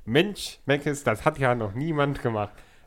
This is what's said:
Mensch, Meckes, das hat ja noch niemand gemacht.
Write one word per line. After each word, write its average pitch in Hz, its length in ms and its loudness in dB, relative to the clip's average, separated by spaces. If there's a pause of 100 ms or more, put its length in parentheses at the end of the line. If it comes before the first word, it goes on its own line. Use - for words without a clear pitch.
Mensch, 170 600 0
Meckes, 143 400 0
das - 200 2
hat 151 140 2
ja 123 160 4
noch 107 180 -4
niemand 143 480 0
gemacht. 110 320 -2 (340)